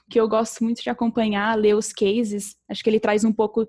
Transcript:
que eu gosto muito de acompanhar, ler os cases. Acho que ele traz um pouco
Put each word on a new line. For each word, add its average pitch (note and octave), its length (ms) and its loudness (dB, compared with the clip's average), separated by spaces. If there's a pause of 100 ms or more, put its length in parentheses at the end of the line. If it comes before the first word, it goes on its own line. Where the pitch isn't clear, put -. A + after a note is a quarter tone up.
(100)
que A#3 100 2
eu A3 80 4
gosto A3 340 -2
muito A3+ 200 -2
de B3 80 -4
acompanhar, A3 680 0
ler G#3+ 180 4
os A3 200 -2
cases. G#3 640 -2 (100)
Acho - 160 -8
que A3+ 60 2
ele A3 100 4
traz G#3+ 240 0
um A3 80 4
pouco A3 360 0